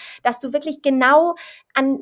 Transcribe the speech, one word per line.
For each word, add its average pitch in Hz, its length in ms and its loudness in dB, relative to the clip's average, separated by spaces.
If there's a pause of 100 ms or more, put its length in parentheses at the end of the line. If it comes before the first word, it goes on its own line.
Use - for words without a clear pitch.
(240)
dass 240 160 -2
du 254 140 -8
wirklich 294 280 -6
genau 285 540 2 (400)
an, 269 260 -2